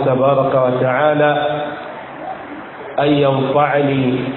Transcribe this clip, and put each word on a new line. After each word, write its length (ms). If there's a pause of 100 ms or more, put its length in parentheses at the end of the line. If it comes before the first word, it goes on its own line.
تبارك 500
وتعالى 920 (1500)
أن 80
ينفعني 1080 (220)